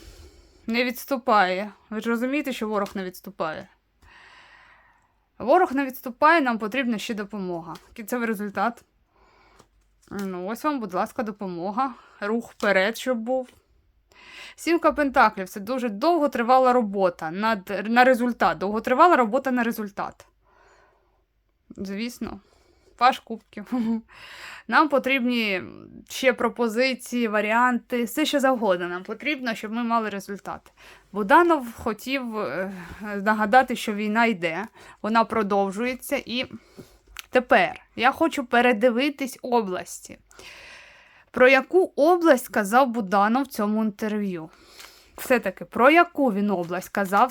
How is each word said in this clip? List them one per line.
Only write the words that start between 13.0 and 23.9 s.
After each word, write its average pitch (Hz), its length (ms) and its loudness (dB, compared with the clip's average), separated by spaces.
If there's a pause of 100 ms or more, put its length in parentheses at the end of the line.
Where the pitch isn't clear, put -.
був. 254 300 -4 (1080)
Сімка 330 360 0
пентаклів. 240 560 2
Це 214 120 -14
дуже 240 280 -4
довготривала 254 840 2
робота 196 580 0
над, 202 580 -4
на 240 160 6
результат. 233 540 2
Довготривала 240 580 4
робота 262 340 0
на 247 120 0
результат. 208 640 -8 (1500)
Звісно. 202 640 -10 (560)
Паж 247 220 4
кубків. - 540 -14
<laughs> 226 300 -2 (680)